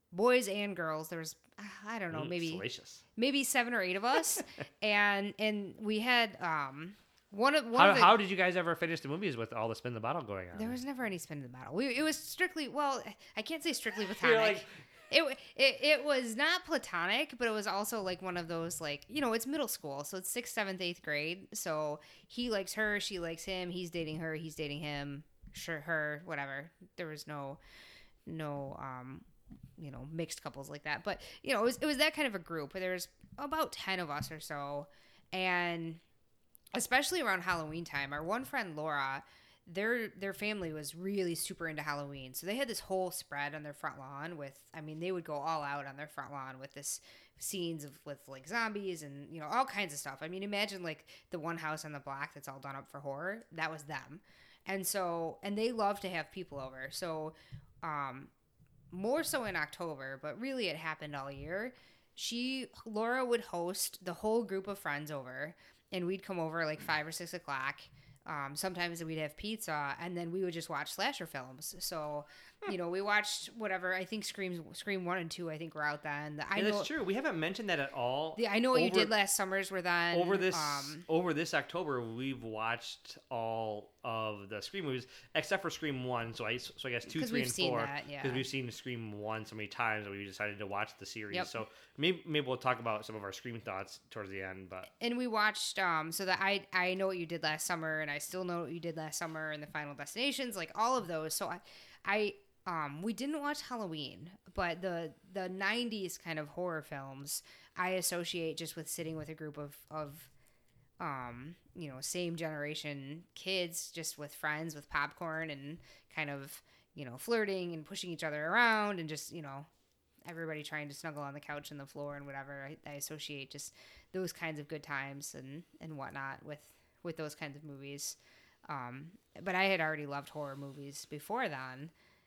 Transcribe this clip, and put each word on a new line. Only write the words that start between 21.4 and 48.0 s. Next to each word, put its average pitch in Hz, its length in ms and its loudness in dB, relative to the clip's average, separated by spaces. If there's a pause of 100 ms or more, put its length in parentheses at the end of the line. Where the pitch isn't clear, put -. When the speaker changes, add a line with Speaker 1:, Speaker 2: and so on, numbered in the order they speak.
Speaker 1:
So 151 440 0 (300)
he 240 220 -2
likes 196 240 0
her, 208 260 2
she 196 180 -2
likes 165 240 -4
him, 185 280 -2
he's 180 200 -4
dating 160 300 -2
her, 160 140 -2
he's 156 200 -6
dating 147 260 -4
him, 143 440 -4 (280)
sure, 160 280 -4
her, 151 460 0
whatever. 143 440 -4 (260)
There 175 120 -4
was 151 180 -8
no, 143 320 -6 (680)
no, 147 520 -4
um, 131 440 -8 (560)
you 151 120 -8
know, 131 220 -10
mixed 160 300 -4
couples 139 280 -8
like 147 140 -10
that. 151 180 0
But, 196 180 -2 (220)
you 277 100 0
know, 214 80 6
it 220 40 6
was, 240 140 4
it 302 80 2
was 294 100 4
that 302 180 6
kind 294 140 2
of 202 80 -2
a - 20 -2
group. 160 360 -4
There 185 180 -2
was 180 160 -2 (300)
about 294 340 0
ten 190 260 -2
of 170 120 -2
us 143 200 -2
or 156 80 -8
so, 143 480 -4 (460)
and 175 640 2 (800)
especially 277 460 4
around 190 220 4
Halloween 170 420 0
time, 139 280 -2
our 147 100 0
one 220 220 0
friend 208 320 -2
Laura, 143 460 0 (440)
their, 214 420 2
their 196 240 -4
family 196 400 -2
was 151 220 -6
really 185 400 2
super 170 340 -2
into 151 140 -2
Halloween. 143 520 -4
So - 120 -6
they 202 100 0
had 269 120 0
this 214 120 -4
whole 185 300 0
spread 143 440 -4
on 151 80 -8
their 147 100 -8
front 143 260 -6
lawn 143 380 -8
with, 143 220 -10 (160)
I 160 60 -8
mean, 156 200 -8
they 180 120 0
would 175 120 -2
go 156 100 -4
all 151 280 0
out 143 240 -2
on 135 100 -10
their 147 120 -8
front 139 240 -10
lawn 131 280 -8
with 139 140 -14
this - 260 -6 (380)
scenes 170 460 -2
of, 139 80 -12 (120)